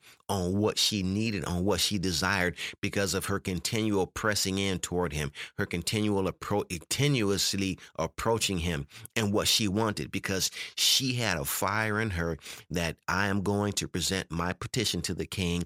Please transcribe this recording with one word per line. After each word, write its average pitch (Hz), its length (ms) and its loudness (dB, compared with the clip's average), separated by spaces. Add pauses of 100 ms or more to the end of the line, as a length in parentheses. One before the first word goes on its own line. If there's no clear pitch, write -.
(280)
on 92 300 0
what 104 220 2
she 101 240 2
needed, 101 400 0
on 87 200 0
what 95 160 2
she - 160 0
desired, 90 600 2 (240)
because 98 340 0
of 92 120 -2
her 98 120 0
continual 98 680 0
pressing 98 500 0
in 98 220 0
toward 87 320 -2
him, 73 180 -2 (280)
her 104 60 -2
continual 98 640 0
appro-, - 380 -2
continuously 98 1120 0 (220)
approaching 98 580 0
him 80 300 -2 (260)
and 107 180 2
what 98 140 2
she 110 220 4
wanted, 101 420 0
because 95 400 -2 (240)
she - 400 2
had 107 240 2
a 71 60 -2
fire 104 560 2
in 113 100 0
her 85 260 -2 (320)
that, 82 280 0 (100)
"I 95 220 2
am 98 140 0
going 101 320 2
to - 140 -2
present 90 420 -2
my 85 220 -2
petition 98 500 -2
to 90 120 -4
the 82 120 -4
king, 87 400 -2